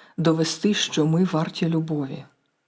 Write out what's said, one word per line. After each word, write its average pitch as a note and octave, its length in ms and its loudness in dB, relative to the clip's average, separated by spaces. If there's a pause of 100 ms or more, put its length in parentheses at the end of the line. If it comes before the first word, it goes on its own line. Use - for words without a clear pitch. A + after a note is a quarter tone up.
(160)
довести, E3 580 2
що - 320 0
ми E3 180 4
варті E3+ 440 -2
любові, D3+ 560 -4 (440)